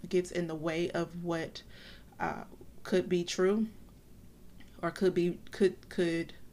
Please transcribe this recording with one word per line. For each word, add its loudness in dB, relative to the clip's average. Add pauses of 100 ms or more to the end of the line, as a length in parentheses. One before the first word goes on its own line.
gets 2
in -2
the -4
way 0
of -2
what, -2 (560)
uh, -4 (380)
could 2
be 4
true 2 (1160)
or 0
could 4
be, 4 (120)
could, 2
could 0 (200)